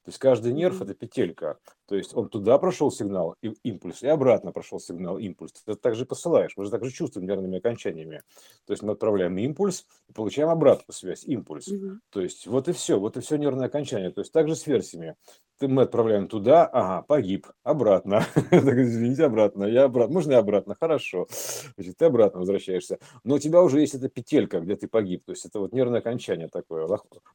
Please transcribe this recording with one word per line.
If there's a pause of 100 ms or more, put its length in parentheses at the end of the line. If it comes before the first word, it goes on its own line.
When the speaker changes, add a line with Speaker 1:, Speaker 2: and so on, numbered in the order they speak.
Speaker 1:
То
есть
каждый
нерв —
Speaker 2:
Мгм.
Speaker 1:
это
петелька. (280)
То
есть
он
туда
прошел
сигнал,
и, (140)
импульс,
и
обратно
прошел
сигнал,
импульс.
Ты
это
так
же
посылаешь.
Мы
же
так
же
чувствуем
нервными
окончаниями. (440)
То
есть
мы
отправляем
импульс (240)
и
получаем
обратную
связь,
импульс.
Speaker 2:
Мгм. (120)
Speaker 1:
То
есть
вот
и
все,
вот
и
все
нервное
окончание.
То
есть
так
же
с
версиями. (440)
Ты,
мы
отправляем
туда,
ага,
погиб, (160)
обратно. (100)
<laughs>
Так,
извините,
обратно,
я
обра-,
можно
я
обратно?
Хорошо. (500)
Значит,
ты
обратно
возвращаешься. (240)
Но
у
тебя
уже
есть
эта
петелька,
где
ты
погиб.
То
есть
это
вот
нервное
окончание
такое,
лох-, (300)